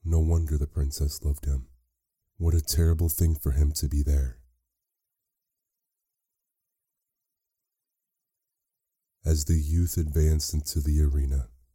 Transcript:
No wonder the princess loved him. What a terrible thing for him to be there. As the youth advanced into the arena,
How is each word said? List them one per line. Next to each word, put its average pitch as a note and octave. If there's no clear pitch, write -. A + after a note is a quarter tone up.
No E2
wonder D#2+
the D2
princess -
loved D2+
him. C2+
What E2
a E2
terrible E2
thing D#2+
for D2+
him D2
to -
be D2
there. C#2
As D#2
the D#2+
youth E2
advanced D#2
into D2+
the D2
arena, C#2